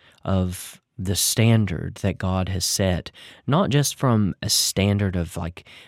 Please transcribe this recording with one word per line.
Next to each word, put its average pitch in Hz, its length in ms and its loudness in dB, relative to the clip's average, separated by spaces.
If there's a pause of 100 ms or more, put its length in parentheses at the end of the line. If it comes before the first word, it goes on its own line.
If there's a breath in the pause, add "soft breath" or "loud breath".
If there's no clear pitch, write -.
(240 soft breath)
of 92 580 -2 (160)
the 95 180 -2
standard 101 800 2
that 98 220 -2
God 92 320 -2
has 92 160 -4
set, 92 460 0 (340 loud breath)
not 147 240 2
just 139 260 2
from 110 460 2
a 101 80 -6
standard 101 680 2
of, 85 220 -4
like, - 300 -10 (200 loud breath)